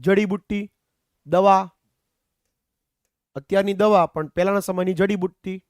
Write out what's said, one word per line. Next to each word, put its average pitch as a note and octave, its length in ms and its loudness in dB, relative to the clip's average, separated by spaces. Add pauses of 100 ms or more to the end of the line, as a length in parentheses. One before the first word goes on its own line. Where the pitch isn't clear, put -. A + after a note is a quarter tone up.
જડીબુટ્ટી, G3+ 680 -2 (560)
દવા, F#3+ 440 2 (1600)
અત્યારની G3 380 -2
દવા G3 340 4
પણ D#3 200 -6
પહેલાના G3 340 -2
સમયની F#3 340 -4
જડીબુટ્ટી, F#3 760 -4